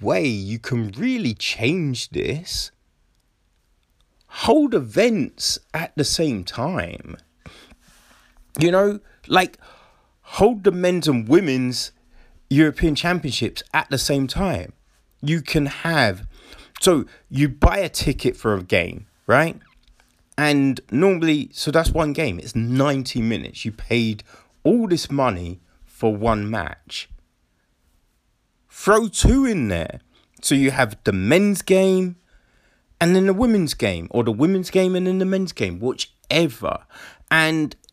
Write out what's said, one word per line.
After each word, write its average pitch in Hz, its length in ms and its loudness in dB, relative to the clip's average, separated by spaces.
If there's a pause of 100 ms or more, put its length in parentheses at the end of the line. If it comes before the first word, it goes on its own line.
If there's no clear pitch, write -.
way 165 240 0
you 107 320 -4
can 117 320 -4
really 190 420 -2
change 139 800 -4
this, - 600 -6 (1600)
hold 262 480 2
events 160 840 0 (140)
at 160 240 -8
the 143 80 0
same 123 400 -2
time. 117 720 -8 (1400)
You 165 120 4
know, 202 300 2 (260)
like, - 300 2 (640)
hold 202 440 2
the 202 60 6
men's 180 380 0
and 117 180 0
women's 127 640 2 (580)
European 151 440 4
Championships 151 680 -4 (100)
at - 160 -2
the 139 80 -4
same 139 300 0
time. 143 480 -4 (480)
You 156 180 0
can 147 240 -2
have, 135 640 -2 (520)
so 165 280 4 (240)
you 139 180 2
buy 175 300 2
a 175 100 -2
ticket - 480 -2
for 110 160 0
a 92 100 -2
game, 87 440 -2 (200)
right? 147 300 4 (840)
And 139 400 2 (120)
normally, 160 600 2
so - 200 -6
that's 165 180 2
one 151 220 0
game. 131 260 -4
It's - 160 -14
ninety 127 680 0
minutes. 110 440 -4
You 107 80 -6
paid 113 500 -2 (400)
all 226 240 2
this 175 240 -2
money 95 480 -2 (260)
for 110 300 -2
one 104 340 0
match. - 640 -10 (1600)
Throw 220 400 2
two 269 360 4
in 185 220 0
there. 85 320 -4 (420)
So - 140 -2
you 135 160 2
have 127 320 0
the 104 100 0
men's 170 500 2
game 185 560 2 (840)
and 175 160 4
then 190 100 4
the 196 80 4
women's 208 400 2
game, 87 380 -2
or 117 100 0
the 113 80 0
women's 175 400 0
game 185 240 2
and 185 140 -2
then 185 100 0
the 185 60 0
men's 190 260 -2
game, 90 300 -6
whichever. - 1040 -4 (480)
And, 160 420 2 (180)